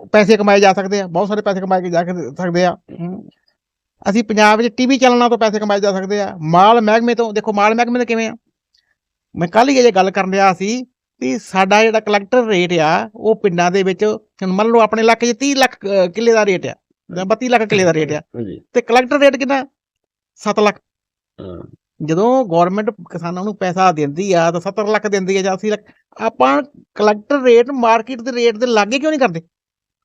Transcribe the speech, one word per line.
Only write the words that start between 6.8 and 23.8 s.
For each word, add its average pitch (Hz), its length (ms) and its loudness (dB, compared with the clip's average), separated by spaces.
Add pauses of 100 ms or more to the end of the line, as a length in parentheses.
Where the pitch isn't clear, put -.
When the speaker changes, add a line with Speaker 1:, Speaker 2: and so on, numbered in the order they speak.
Speaker 1:
ਮਹਿਕਮੇ 233 340 2
ਤੋਂ। 226 180 -4
ਦੇਖੋ, 214 200 -4
ਮਾਲ 208 220 2
ਮਹਿਕਮੇ 240 240 -2
ਤੋਂ 247 80 -2
ਕਿਵੇਂ 226 220 -4
ਆ, 226 80 -14 (1000)
ਮੈਂ 170 120 -2
ਕੱਲ੍ਹ 233 220 4
ਹੀ 269 80 2
ਇਹ 240 140 6
ਗੱਲ 190 180 2
ਕਰਨ 190 220 -2
ਰਿਹਾ 196 220 4
ਸੀ 220 320 -6 (340)
ਵੀ 254 180 -4
ਸਾਡਾ 190 440 0
ਜਿਹੜਾ 220 180 2
ਕਲੈਕਟਰ 214 440 0
ਰੇਟ 180 280 0
ਆ, 175 420 0
ਉਹ 220 200 0
ਪਿੰਡਾਂ 180 360 0
ਦੇ 196 120 0
ਵਿੱਚ, 185 220 -2
ਹੁਣ 214 480 -6
ਮੰਨ 208 160 0
ਲਓ 233 120 4
ਆਪਣੇ 220 220 0
ਇਲਾਕੇ 226 300 2
'ਚ 220 40 -6
ਤੀਹ 277 200 -2
ਲੱਖ, 262 300 -2
ਅਹ, 196 220 0
ਕਿੱਲੇ 226 240 0
ਦਾ 214 140 2
ਰੇਟ 185 200 -2
ਆ 120 80 -8 (420)
ਜਾਂ 185 80 -6
ਬੱਤੀ 220 240 -2
ਲੱਖ 233 140 2
ਕਿੱਲੇ 214 220 0
ਦਾ 165 100 2
ਰੇਟ 151 180 -2
ਆ, 151 80 -6 (160)
Speaker 2:
ਹਾਂਜੀ। 113 240 -10 (120)
Speaker 1:
ਤੇ 247 80 0
ਕਲੈਕਟਰ 254 380 0
ਰੇਟ 277 180 4
ਕਿੰਨਾ? 269 300 -4 (680)
ਸੱਤ 208 260 -4
ਲੱਖ। 208 160 2 (640)
Speaker 2:
ਹਾਂ। 90 220 -14 (420)
Speaker 1:
ਜਦੋਂ 220 400 -2
ਗੌਰਮੈਂਟ 185 460 -2
ਕਿਸਾਨਾਂ 175 540 -10
ਨੂੰ 208 120 -8
ਪੈਸਾ 185 360 0